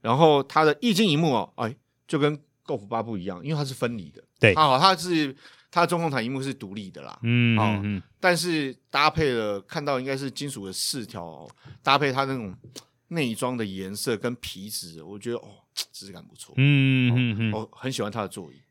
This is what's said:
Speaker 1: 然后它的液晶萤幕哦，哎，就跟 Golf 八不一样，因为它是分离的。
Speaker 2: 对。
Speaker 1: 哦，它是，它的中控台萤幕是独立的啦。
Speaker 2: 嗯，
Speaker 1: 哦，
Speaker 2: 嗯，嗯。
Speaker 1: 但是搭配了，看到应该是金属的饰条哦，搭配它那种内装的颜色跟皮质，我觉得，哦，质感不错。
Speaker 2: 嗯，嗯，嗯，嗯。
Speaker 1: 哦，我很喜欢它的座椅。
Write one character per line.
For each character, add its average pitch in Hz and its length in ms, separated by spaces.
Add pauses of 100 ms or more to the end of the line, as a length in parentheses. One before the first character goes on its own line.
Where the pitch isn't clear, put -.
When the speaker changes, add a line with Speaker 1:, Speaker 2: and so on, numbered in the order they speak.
Speaker 1:
然 113 160
后 151 260
它 156 220
的 151 160
液 240 120
晶 202 140
萤 147 120
幕 160 160
哦， 101 220
哎， 117 180 (340)
就 160 100
跟 147 180 (300)
Golf 104 220
八 113 140
不 110 140
一 87 80
样， 90 200
因 143 60
为 160 60
它 147 80
是 131 80
分 120 240
离 85 140
的。 - 120 (180)
Speaker 2:
对。 107 140
Speaker 1:
哦， 147 260
它 190 160
是， 156 380 (360)
它 175 120
的 170 40
中 170 140
控 165 100
台 135 120
萤 120 100
幕 135 100
是 135 100
独 98 220
立 101 160
的 73 120
啦。 53 200
Speaker 2:
嗯， 117 340
Speaker 1:
哦， 107 260
Speaker 2:
嗯， 104 140
嗯。 90 60 (160)
Speaker 1:
但 180 180
是 160 380 (160)
搭 147 180
配 151 220
了， 107 300
看 151 240
到 139 160
应 127 40
该 135 120
是 135 140
金 143 200
属 101 160
的 95 60
饰 110 340
条 92 180
哦， 80 240 (340)
搭 139 140
配 139 160
它 135 120
那 135 100
种 107 180 (560)
内 143 260
装 127 220
的 113 80
颜 95 300
色 113 220
跟 120 200
皮 95 320
质， 82 340
我 95 160
觉 110 120
得， 120 60
哦， - 120 (440)
质 95 200
感 87 100
不 - 120
错。 - 220
Speaker 2:
嗯， 135 580
嗯， - 20
嗯， 120 220
嗯。 110 140
Speaker 1:
哦， 110 180
我 - 60
很 131 140
喜 127 120
欢 104 80
它 104 120
的 95 60
座 87 240
椅。 67 40 (140)